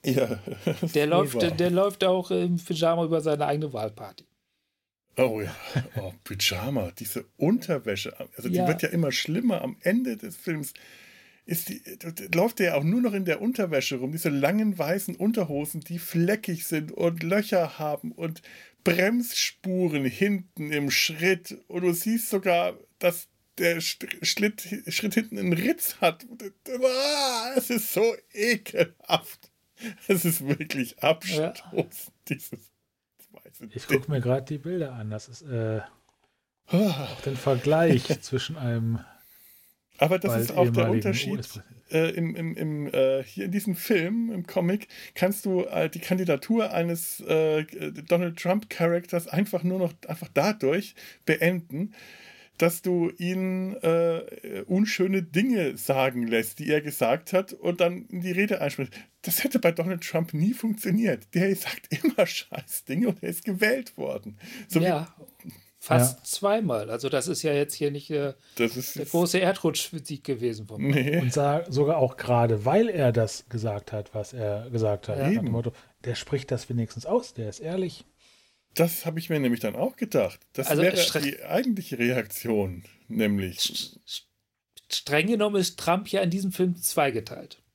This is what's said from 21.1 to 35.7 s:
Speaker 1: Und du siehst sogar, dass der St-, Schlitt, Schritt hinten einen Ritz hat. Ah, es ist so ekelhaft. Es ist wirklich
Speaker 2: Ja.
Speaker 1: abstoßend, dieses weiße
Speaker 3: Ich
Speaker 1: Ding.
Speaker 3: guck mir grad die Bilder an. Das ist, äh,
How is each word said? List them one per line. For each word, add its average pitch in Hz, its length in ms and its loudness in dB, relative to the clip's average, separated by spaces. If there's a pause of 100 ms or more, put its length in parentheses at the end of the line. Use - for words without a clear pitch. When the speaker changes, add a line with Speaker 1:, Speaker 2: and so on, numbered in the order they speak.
Speaker 1:
Und 175 140 -4
du 180 100 4
siehst 220 380 0
sogar, 180 460 2 (240)
dass 175 280 0 (300)
der 170 240 2
St-, - 260 -6 (180)
Schlitt, 208 360 0 (260)
Schritt 190 280 -4
hinten 220 220 0
einen 185 160 2
Ritz 220 460 -2
hat. 170 260 0 (560)
Ah, 262 760 0
es 247 120 0
ist - 240 -2
so 226 220 2 (180)
ekelhaft. - 1200 -2 (560)
Es 190 180 4
ist 160 220 0
wirklich 139 440 -2 (100)
Speaker 2:
Ja. - 80 4
Speaker 1:
abstoßend, 165 1000 -2 (180)
dieses - 300 -8 (720)
weiße - 420 -20
Speaker 3:
Ich 123 120 -10
Speaker 1:
Ding. 143 140 2
Speaker 3:
guck 131 100 -6
mir 139 120 0
grad 131 280 0
die 151 80 -4
Bilder 156 360 -6
an. 110 160 -8
Das 107 200 -8
ist, 120 140 -20
äh, 110 380 -4 (880)